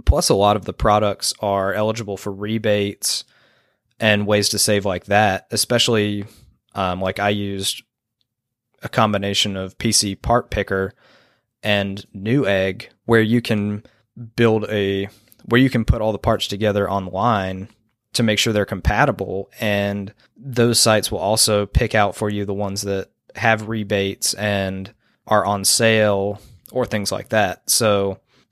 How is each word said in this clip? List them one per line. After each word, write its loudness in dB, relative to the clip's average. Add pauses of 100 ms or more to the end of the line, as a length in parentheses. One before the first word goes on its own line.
Plus, 2
a 4
lot 4
of -6
the -8
products 2
are 0
eligible -2
for -8
rebates -2 (760)
and 2
ways 2
to -4
save 2
like -4
that, 2
especially, 0 (480)
um, -4
like, -4
I 0
used -6 (1000)
a -10
combination 0
of -10
P -2
C 0
Part 0
Picker -2 (680)
and -2 (100)
Newegg, 0 (180)
where 4
you 2
can -2 (520)
build 2
a, -2 (380)
where 4
you 4
can -2
put 2
all 0
the -4
parts 0
together -2
online -2 (440)
to 0
make 2
sure -4
they're 0
compatible, -2 (100)
and -2 (240)
those 0
sites 4
will -4
also 2
pick 0
out 2
for -4
you -4
the -4
ones -6
that -4 (260)
have 0
rebates -2
and -4 (340)
are 4
on -2
sale 2 (300)
or -2
things -4
like -8
that. 0
So 2 (300)